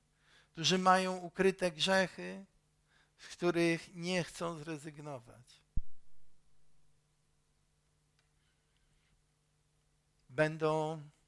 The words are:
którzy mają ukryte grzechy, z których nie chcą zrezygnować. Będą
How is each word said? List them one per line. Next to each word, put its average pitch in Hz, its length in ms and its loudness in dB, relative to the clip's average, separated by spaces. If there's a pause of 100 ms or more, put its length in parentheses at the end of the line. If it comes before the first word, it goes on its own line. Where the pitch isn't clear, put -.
(520)
którzy 165 260 2
mają 185 380 4
ukryte 180 560 0
grzechy, 185 720 0 (720)
z - 80 -20
których 170 680 0
nie 175 300 -2
chcą 170 340 -6
zrezygnować. 147 1040 -14 (4000)
Będą 156 720 0 (240)